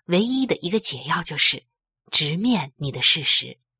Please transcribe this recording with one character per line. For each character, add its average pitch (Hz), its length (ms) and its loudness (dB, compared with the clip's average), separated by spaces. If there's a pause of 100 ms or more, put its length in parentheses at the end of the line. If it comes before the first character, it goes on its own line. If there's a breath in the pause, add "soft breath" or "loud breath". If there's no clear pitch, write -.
唯 175 160 4
一 262 240 0
的 226 120 0
一 175 120 -6
个 214 100 2
解 - 260 -2
药 170 180 -2
就 156 160 -6
是 - 260 0 (460)
直 156 260 0
面 196 380 0
你 139 160 -6
的 131 100 -8
事 - 220 2
实， - 360 -2 (200)